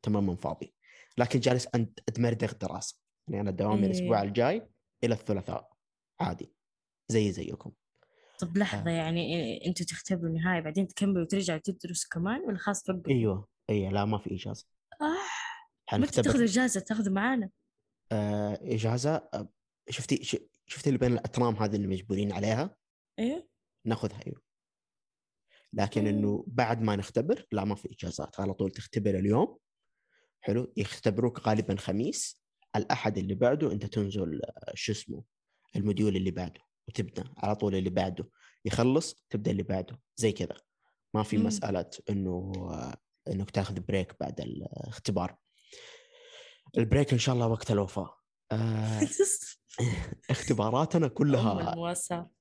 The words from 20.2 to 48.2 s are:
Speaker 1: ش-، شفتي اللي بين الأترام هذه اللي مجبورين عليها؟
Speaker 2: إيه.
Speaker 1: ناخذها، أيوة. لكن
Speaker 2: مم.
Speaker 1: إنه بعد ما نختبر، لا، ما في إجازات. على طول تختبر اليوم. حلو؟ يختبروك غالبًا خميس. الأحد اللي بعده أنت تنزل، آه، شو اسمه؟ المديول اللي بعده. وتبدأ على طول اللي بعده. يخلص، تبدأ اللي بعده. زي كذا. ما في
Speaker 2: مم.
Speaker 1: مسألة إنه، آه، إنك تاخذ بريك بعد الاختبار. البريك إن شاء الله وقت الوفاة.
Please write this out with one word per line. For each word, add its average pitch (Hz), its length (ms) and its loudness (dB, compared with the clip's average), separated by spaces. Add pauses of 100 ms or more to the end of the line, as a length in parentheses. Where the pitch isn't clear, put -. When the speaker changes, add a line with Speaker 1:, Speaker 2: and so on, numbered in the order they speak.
Speaker 1:
ش-، - 120 -2 (300)
شفتي - 220 -4
اللي 127 100 4
بين 123 140 4
الأترام 120 440 2
هذه 107 200 0
اللي 101 100 0
مجبورين 95 460 -2
عليها؟ 110 440 0 (420)
Speaker 2:
إيه. 277 300 -2 (380)
Speaker 1:
ناخذها، 110 400 -2
أيوة. - 160 -10 (1300)
لكن 104 300 2
Speaker 2:
مم. 107 60 4
Speaker 1:
إنه 104 380 2
بعد 117 360 2
ما 107 140 4
نختبر، 139 560 0
لا، 101 120 0
ما 104 100 0
في - 180 -10
إجازات. - 480 -8
على 98 140 0
طول 95 160 0
تختبر 104 400 -2
اليوم. 98 480 2 (840)
حلو؟ 117 360 -2
يختبروك 113 720 0
غالبًا 107 280 2
خميس. - 680 -2 (340)
الأحد 107 420 0
اللي 95 160 -2
بعده 123 380 2
أنت 104 140 -4
تنزل، 98 580 -2
آه، - 300 -12
شو - 180 -4
اسمه؟ - 320 -8 (520)
المديول 101 400 2
اللي 95 140 2
بعده. 87 300 -6 (280)
وتبدأ - 360 -6 (120)
على 104 200 0
طول 101 180 0
اللي 92 160 0
بعده. 92 400 -2 (340)
يخلص، 127 680 2
تبدأ 107 200 -2
اللي 98 120 0
بعده. 92 380 -4 (160)
زي 110 160 2
كذا. - 240 -4 (580)
ما 214 80 4
في 208 160 0
Speaker 2:
مم. 226 80 4
Speaker 1:
مسألة 107 440 0 (200)
إنه، 95 460 -2
آه، 87 400 -8 (320)
إنك 98 220 -4
تاخذ 95 300 -2
بريك 95 400 -2
بعد - 200 -6
الاختبار. - 960 -4 (1400)
البريك 120 340 6
إن 123 60 4
شاء 127 160 2
الله 117 140 4
وقت 113 220 0
الوفاة. 101 460 0 (360)